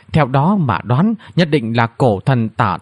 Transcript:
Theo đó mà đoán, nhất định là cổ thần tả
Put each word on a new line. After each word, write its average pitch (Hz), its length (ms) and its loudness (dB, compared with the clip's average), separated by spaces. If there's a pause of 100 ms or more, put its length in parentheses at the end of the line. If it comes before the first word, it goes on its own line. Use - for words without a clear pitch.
(120)
Theo 151 140 2
đó 139 300 0
mà 131 280 -2
đoán, 160 300 0 (220)
nhất 165 140 0
định 117 260 -2
là 117 100 2
cổ 113 340 0
thần 120 280 0
tả 98 340 -2